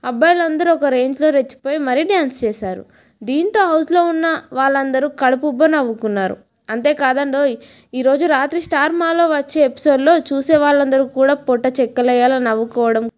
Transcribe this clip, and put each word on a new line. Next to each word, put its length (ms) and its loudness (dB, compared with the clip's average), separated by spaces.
అబ్బాయిలందరూ 640 2
ఒక 80 0
రేంజ్లో 420 0
రెచ్చిపోయి 420 -4
మరీ 140 0
డ్యాన్స్ 320 -2
చేశారు. 360 -6
దీంతో 300 0
హౌస్లో 300 2
ఉన్న 120 -2
వాళ్ళందరూ 480 0
కడుపుబ్బ 420 0
నవ్వుకున్నారు. 600 -4
అంతేకాదండోయ్, 800 0
ఈరోజు 260 2
రాత్రి 240 -2
స్టార్ 240 0
మాలో 220 2
వచ్చే 240 -4
ఎపిసోడ్లో 440 2
చూసే 340 2
వాళ్ళందరూ 400 2
కూడా 160 4
పొట్ట 180 0
చెక్కలయ్యేలా 580 2
నవ్వుకోవడం 560 -2